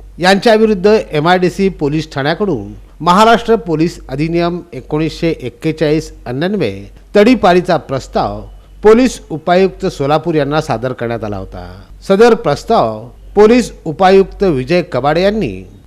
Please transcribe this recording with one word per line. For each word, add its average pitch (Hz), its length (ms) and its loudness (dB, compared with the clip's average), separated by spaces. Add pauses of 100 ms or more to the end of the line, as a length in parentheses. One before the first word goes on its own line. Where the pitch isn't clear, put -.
(180)
यांच्या 196 360 2
विरुद्ध 214 440 4 (120)
एमआयडीसी 180 580 0
पोलीस 156 460 -4
ठाण्याकडून 143 580 -4 (280)
महाराष्ट्र 214 560 4
पोलीस 165 420 -2 (100)
अधिनियम 170 520 -4 (120)
एकोणीसशे 156 680 -4
एक्केचाळीस 156 720 -2 (140)
अन्वये 123 640 -4 (260)
तडीपारीचा 196 600 4
प्रस्ताव 135 640 -6 (420)
पोलीस 226 380 4 (100)
उपायुक्त 185 560 0
सोलापूर 156 480 -2
यांना 147 260 -2
सादर 127 320 -4
करण्यात 117 320 -6
आला 104 120 -8
होता. 92 440 -14 (280)
सदर 220 260 6
प्रस्ताव 139 680 -2 (300)
पोलीस 220 380 4 (120)
उपायुक्त 185 580 2
विजय 165 400 0 (100)
कबाडे 147 300 0
यांनी 143 460 -4 (180)